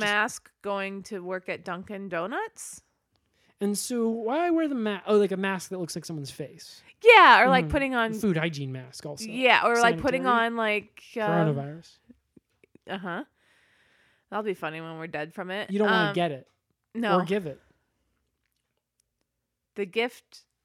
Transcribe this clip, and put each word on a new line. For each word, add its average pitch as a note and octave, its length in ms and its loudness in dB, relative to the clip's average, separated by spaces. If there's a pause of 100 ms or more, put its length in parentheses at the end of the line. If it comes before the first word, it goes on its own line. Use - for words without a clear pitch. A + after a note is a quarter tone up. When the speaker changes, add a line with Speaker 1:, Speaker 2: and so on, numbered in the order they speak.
Speaker 1:
mask, G#3 460 -2 (100)
going G3 420 -6
to G3+ 160 -12
work F3+ 300 -8
at E3+ 160 -8
Dunkin' G3 420 -10
Donuts? A3 760 -8 (800)
Speaker 2:
And G3+ 160 -2
so A#3 300 -2
why A#3 440 -2
wear E4 180 0
the C#4 60 -4
ma-, G#3+ 300 -4
oh, G#3 120 4
like, G3 160 2
a F#3 40 -4
mask F#3+ 340 -4
that F#3 80 -8
looks E3+ 160 -8
like D#3+ 100 -10
someone's D3 260 -10
face? - 500 -16 (220)
Speaker 1:
Yeah, F4 400 10
or, B3+ 60 6
like, C4 160 6
Speaker 2:
Mm-hmm. D3+ 60 -4
Speaker 1:
putting C4+ 240 0
on A3+ 180 0
Speaker 2:
Food G3+ 240 0
hygiene C#3+ 340 -4
mask B2+ 340 -14
also. D3 200 -12
Speaker 1:
Yeah, A#3 420 4
or, A#3 140 2
like, A#3 180 4
putting C4 240 -2
Speaker 2:
Sanitary. A#3+ 220 2
Speaker 1:
on, A#3 100 -4
like, G#3+ 480 -4 (140)
um, E3+ 380 0
Speaker 2:
Coronavirus. D3 420 -12 (920)
Speaker 1:
Uh-huh. F#3 360 -8 (1040)
That'll G#3 140 -6
be G#3 100 -4
funny D#3+ 260 -8
when D#3+ 180 -12
we're D#3+ 100 -10
dead D#3 260 -8
from F#3 180 -10
it. G3 200 -8
Speaker 2:
You G3+ 80 0
don't G#3 100 2
wanna G#3+ 200 2
Speaker 1:
Um, G3+ 40 -6
Speaker 2:
get F3 180 -2
it. C3 160 -14 (480)
Speaker 1:
no. G#3+ 240 0
Speaker 2:
Or E3+ 60 -2
give F#3 220 -4
it. C3+ 120 -14 (2250)
Speaker 1:
The G3+ 100 -6
gift A3+ 580 -6 (220)